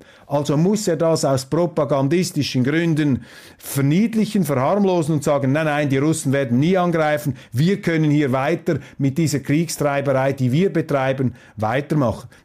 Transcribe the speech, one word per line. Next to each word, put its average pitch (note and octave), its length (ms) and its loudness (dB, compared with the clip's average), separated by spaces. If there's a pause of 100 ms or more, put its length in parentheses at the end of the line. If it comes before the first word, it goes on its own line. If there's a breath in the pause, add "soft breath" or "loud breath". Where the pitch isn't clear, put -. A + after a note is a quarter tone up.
(280 loud breath)
Also C#3+ 300 -2
muss F#3 300 2
er E3+ 80 2
das E3 300 0
aus C3+ 200 0
propagandistischen D3+ 1160 0
Gründen D3+ 600 0 (340 loud breath)
verniedlichen, G3 880 0
verharmlosen E3 680 0
und C#3+ 80 -2
sagen, C3+ 280 0
„Nein, D#3 140 0
nein, D3 240 0
die C3+ 80 0
Russen D3 340 0
werden B2+ 280 0
nie F3 180 2
angreifen, D#3 580 0 (160 loud breath)
wir F3+ 300 0
können D#3+ 300 0
hier C#3+ 200 2
weiter D3 480 -2 (180 loud breath)
mit C#3 200 -2
dieser D3 220 0
Kriegstreiberei, C#3 920 0
die B2 220 0
wir F3 180 2
betreiben, C3+ 640 -2 (220 loud breath)
weitermachen.“ B2 720 -2 (160 loud breath)